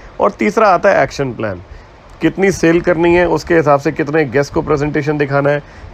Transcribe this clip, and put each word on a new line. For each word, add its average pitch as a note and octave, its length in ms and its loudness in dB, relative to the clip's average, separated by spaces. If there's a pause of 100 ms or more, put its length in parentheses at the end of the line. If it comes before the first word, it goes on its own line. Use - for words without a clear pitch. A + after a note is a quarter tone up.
(200)
और G3+ 100 2
तीसरा G#3+ 380 2
आता F#3+ 220 4
है D#3 120 4
action C3+ 300 -4
plan, G#2 280 -8 (600)
कितनी F3+ 320 0
sale E3 280 2
करनी E3+ 340 2
है, F3 140 4
उसके E3 280 0
हिसाब C#3+ 240 4
से D#3+ 120 -2
कितने D3 340 0
guest C#3 280 -2
को E3 80 -2
presentation D3 560 -2
दिखाना C#3+ 320 0
है, D3 120 -2 (320)